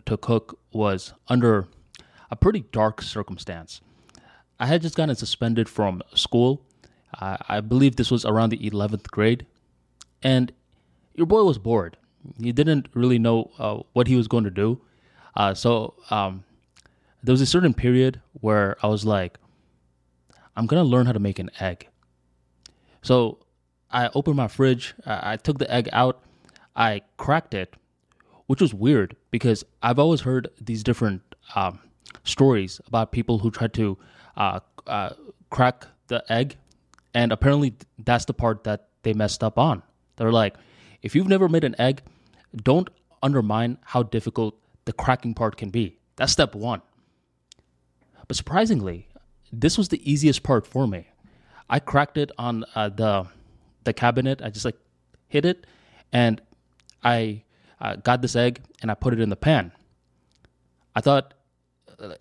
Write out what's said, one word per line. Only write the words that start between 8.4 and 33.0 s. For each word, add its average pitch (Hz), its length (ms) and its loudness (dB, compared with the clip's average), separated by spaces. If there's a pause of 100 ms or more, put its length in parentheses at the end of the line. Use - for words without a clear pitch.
the 113 160 -4
eleventh 104 460 -4
grade, 117 340 0 (760)
and 127 280 2 (640)
your 165 140 0
boy 214 160 6
was 143 160 4
bored. 101 380 -2 (440)
He 120 100 -2
didn't 147 440 2
really 120 240 2
know, 113 400 2
uh, 107 240 -6 (100)
what 123 140 2
he 127 80 4
was 113 120 2
going 117 180 0
to 98 60 -4
do. 107 300 -2 (540)
Uh, 101 180 0
so, 113 400 0 (160)
um, 95 340 -4 (800)
there 127 120 2
was 131 80 4
a 135 40 4
certain 165 300 4
period 127 440 2 (220)
where 104 400 0
I 104 60 0
was 107 180 -2
like, 98 320 -2 (1160)
"I'm 113 100 -2
gonna 147 180 2
learn 123 220 4
how 123 60 2
to 107 80 -2
make 101 180 -2
an 92 220 -10
egg." 90 280 -8 (1160)
So 120 420 2 (460)
I 120 240 -2
opened 143 220 0
my 120 100 -2
fridge, 131 480 0 (100)
I, 104 280 -6
I 110 40 -6
took 139 220 -4
the - 120 -4
egg 120 200 -2
out, 127 320 0 (520)
I 110 260 0 (160)
cracked 151 360 -2
it, 92 220 -8 (720)
which 135 160 -2
was 123 120 4
weird 107 420 0 (140)
because 117 340 0 (200)
I've 120 160 2
always 156 220 2
heard 127 260 -2 (120)
these 110 240 -8
different, 110 380 0 (320)
um, 95 260 -4 (440)
stories 117 640 2
about 113 240 -2